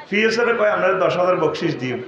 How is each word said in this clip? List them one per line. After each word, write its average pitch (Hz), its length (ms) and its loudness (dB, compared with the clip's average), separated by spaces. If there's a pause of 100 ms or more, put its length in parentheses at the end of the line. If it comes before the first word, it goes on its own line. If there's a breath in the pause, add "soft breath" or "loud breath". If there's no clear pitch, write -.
পিএসএ 226 360 0
রে 233 80 2
কয়, 214 180 2
"আমরা 185 220 0
দশ 175 240 0
হাজার 180 200 2
বকশিস 156 400 -2
দিই, 127 320 -6